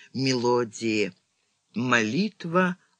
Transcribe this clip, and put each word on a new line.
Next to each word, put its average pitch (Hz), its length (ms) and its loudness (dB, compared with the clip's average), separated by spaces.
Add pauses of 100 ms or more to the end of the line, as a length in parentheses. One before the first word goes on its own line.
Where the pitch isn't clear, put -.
(120)
мелодии. 117 1000 0 (600)
"Молитва 160 1040 0 (220)